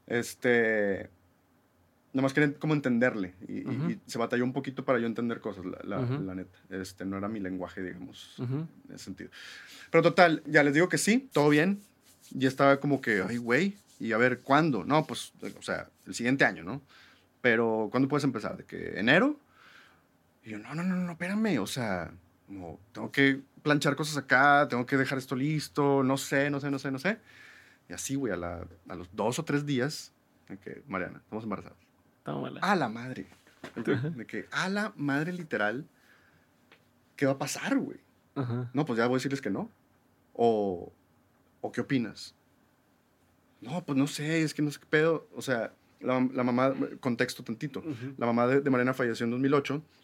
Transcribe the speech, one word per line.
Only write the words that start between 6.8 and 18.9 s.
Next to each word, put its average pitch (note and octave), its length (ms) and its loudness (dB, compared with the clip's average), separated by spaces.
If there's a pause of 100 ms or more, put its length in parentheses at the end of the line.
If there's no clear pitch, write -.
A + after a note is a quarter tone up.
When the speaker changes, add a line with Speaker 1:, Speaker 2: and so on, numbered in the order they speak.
Speaker 1:
no G2 120 -6
era G2 120 -6
mi A2 120 -8
lenguaje, F#2 420 -8
digamos, F2+ 560 -14
Speaker 2:
Ujú. C3 280 -4 (220)
Speaker 1:
en - 60 -18
ese - 100 -16
sentido. - 260 -12 (600)
Pero E3 120 6
total, F3 440 6
ya D3+ 180 6
les C#3+ 100 4
digo E3 140 4
que E3 100 0
sí, A#3 340 0
todo D3 160 4
bien. F3 320 4 (520)
Ya C3 160 2
estaba C#3 320 6
como C#3+ 200 0
que, G#2 220 2
"Ay, G#2+ 160 -4
güey, C3 380 0 (240)
y A2+ 120 -2
a A2 60 2
ver, B2 220 4
¿cuándo?". C#3 440 4
"No, D3 220 2
pues, - 260 -10 (260)
o - 40 -20
sea, - 260 -6 (180)
el F#2+ 80 -10
siguiente C3 300 2
año, F2 200 0
¿no? A#2+ 180 -8 (580)
Pero, A2+ 500 2
¿cuándo C3 180 2
puedes D3 160 0
empezar? A2 320 -2
¿De - 80 -16
que E2 360 -10